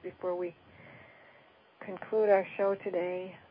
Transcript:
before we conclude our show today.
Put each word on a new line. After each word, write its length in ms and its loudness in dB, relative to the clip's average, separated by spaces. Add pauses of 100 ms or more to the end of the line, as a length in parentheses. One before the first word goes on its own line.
before 320 -4
we 220 -4 (1200)
conclude 520 0
our 140 8 (120)
show 260 2
today. 540 -4 (140)